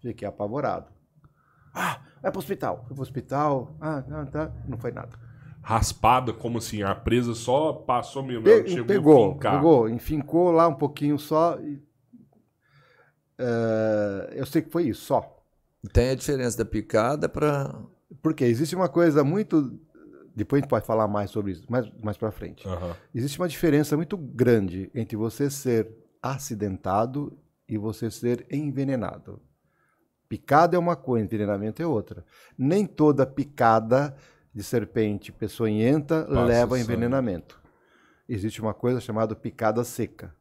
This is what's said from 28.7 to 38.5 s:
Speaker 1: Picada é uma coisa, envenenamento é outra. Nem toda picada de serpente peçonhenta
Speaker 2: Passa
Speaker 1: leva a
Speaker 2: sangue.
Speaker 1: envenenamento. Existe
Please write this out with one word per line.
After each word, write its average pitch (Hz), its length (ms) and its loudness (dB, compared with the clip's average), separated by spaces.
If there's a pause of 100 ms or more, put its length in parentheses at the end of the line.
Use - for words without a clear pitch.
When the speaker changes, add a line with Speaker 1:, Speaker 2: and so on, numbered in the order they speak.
Speaker 1:
Picada 160 480 4
é 175 40 4
uma 170 160 0
coisa, 117 300 -2
envenenamento 104 560 -2
é 170 40 -4
outra. 110 400 -4 (320)
Nem 175 280 2
toda 147 400 4
picada 127 880 2 (380)
de 101 100 -10
serpente 104 680 -2
peçonhenta 123 920 0
Speaker 2:
Passa 131 180 0
Speaker 1:
leva 120 320 4
a 127 40 0
Speaker 2:
sangue. - 20 -2 (100)
Speaker 1:
envenenamento. 120 720 -2 (680)
Existe 107 340 -6